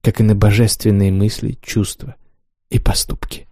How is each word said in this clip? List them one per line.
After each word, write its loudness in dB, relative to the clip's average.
как 0
и 4
на 4
божественные 2
мысли, -2
чувства -6
и 0
поступки. -4